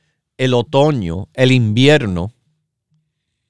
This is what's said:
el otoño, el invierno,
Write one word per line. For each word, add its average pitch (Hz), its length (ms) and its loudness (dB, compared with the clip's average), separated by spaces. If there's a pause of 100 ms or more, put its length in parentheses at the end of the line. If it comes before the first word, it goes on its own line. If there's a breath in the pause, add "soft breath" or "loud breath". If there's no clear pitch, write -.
(380 soft breath)
el 131 160 -2
otoño, 120 800 -2
el 131 180 2
invierno, 117 800 0 (1200)